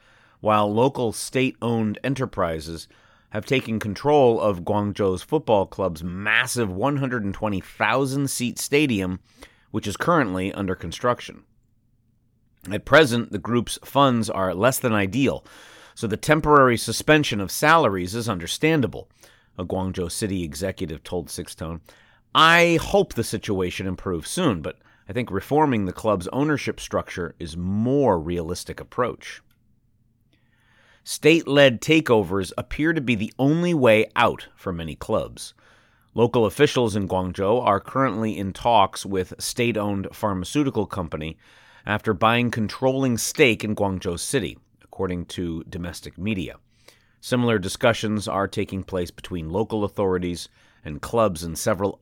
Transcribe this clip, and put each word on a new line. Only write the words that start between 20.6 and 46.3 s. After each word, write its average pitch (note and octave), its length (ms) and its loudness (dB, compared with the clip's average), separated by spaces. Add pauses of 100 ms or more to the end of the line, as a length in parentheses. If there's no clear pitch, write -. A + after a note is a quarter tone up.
told F2 280 -8
Sixth - 260 -12
Tone. E2 240 -10 (540)
"I E3+ 460 6
hope - 320 0
the A#2 100 -2
situation F#2+ 640 -4
improves F2+ 420 -6
soon, B2 320 0
but D#2+ 160 -8 (320)
I F#2+ 40 -12
think A2+ 180 -6
reforming B2 540 0
the F2 80 -4
club's G2 340 -2
ownership C#3+ 520 -2
structure F2 600 -6
is E2 180 -12
more G#2+ 600 2
realistic E2+ 600 -6
approach." - 600 -8 (1600)
State-led C#3+ 800 4
takeovers G#2+ 760 2
appear D3+ 360 -2
to D#3+ 80 -2
be B2 120 0
the F#2+ 240 -4
only E3 360 2
way A2+ 420 6
out A2 400 2
for - 160 -8
many D#2+ 240 -6
clubs. D2 580 -6 (640)
Local A#2 300 4
officials A#2+ 500 2
in G2 140 -2
Guangzhou F#2+ 520 0
are G#2+ 200 2
currently A2 560 -2
in F#2+ 160 -4
talks A2 520 2
with F#2+ 320 -4
state-owned G#2 760 -2
pharmaceutical G#2 720 -2
company D#2+ 520 -8 (480)
after G#2+ 280 -2
buying A#2 380 2
controlling C3 640 0
stake A#2+ 460 2
in G#2+ 120 -2
Guangzhou F#2 420 -2
City, F#2+ 400 -4 (240)
according F2+ 440 -6
to E2 400 -8
domestic E2+ 520 -12
media. F#2 380 -4 (640)